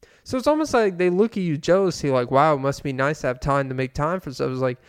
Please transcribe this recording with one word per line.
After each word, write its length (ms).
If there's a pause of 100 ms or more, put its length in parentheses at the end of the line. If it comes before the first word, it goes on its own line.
(280)
So 80
it's 100
almost 280
like 240
they 100
look 300
at 40
you 140
jealously, 540
like, 200
"Wow, 220
it 60
must 240
be 100
nice 300
to 60
have 120
time 300
to 40
make 200
time 260
for 100
stuff." 200
It's 100
like, 160 (120)